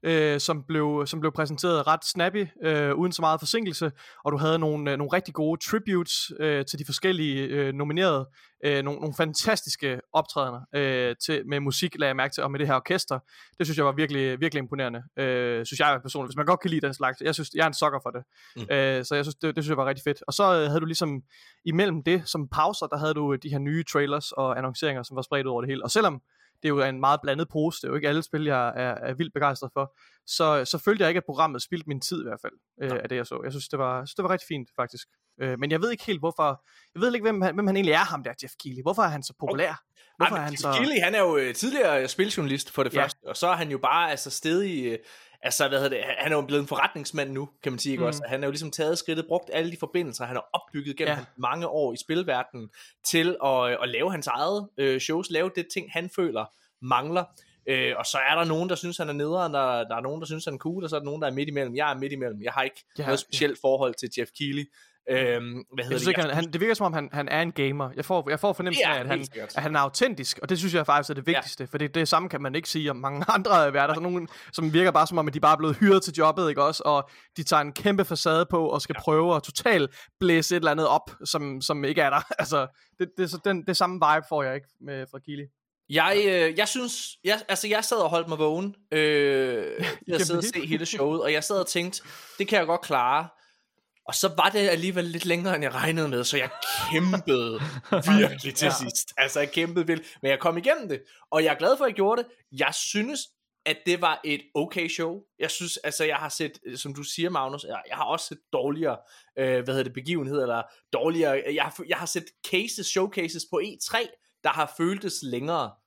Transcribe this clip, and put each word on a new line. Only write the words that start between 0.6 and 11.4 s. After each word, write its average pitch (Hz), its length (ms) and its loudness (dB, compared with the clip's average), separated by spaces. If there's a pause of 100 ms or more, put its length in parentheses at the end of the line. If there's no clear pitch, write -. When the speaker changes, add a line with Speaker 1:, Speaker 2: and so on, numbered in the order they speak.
Speaker 1:
blev, 151 420 0
som 160 140 -6
blev 156 120 0
præsenteret 156 540 0
ret 160 180 2
snappy, 190 420 0 (160)
øh, 147 320 2
uden 175 180 0
så 170 100 -4
meget 156 180 2
forsinkelse, 165 520 -2 (320)
og 147 80 0
du 147 40 0
havde 156 220 2
nogle, 151 340 0
øh, 135 60 0
nogle 143 140 -2
rigtig 185 220 0
gode 160 260 0 (100)
tributes, 196 720 0
øh, 147 260 0
til - 120 -8
de 143 60 -8
forskellige, 147 640 -2
øh, 139 280 0
nominerede, 147 540 0 (360)
øh, 143 180 2
nogle, 143 180 -4
nogle 151 140 -4
fantastiske 156 880 -2 (120)
optrædener, 135 480 -2 (140)
øh, 127 500 0
til, 147 240 -2